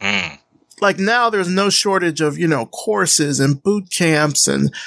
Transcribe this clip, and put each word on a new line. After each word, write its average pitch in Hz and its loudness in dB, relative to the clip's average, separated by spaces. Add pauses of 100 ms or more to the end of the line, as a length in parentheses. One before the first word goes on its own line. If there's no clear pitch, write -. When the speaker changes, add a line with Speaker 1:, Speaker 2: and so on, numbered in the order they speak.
Speaker 1:
Mm. 196 -4 (420)
Speaker 2:
Like, 202 2
now 226 2
there's 196 -2
no 190 0
shortage 180 0
of, 147 -2
you 170 0
know, 139 0
courses 165 0
and 139 2
boot 196 -2
camps 151 2
and 143 0 (140)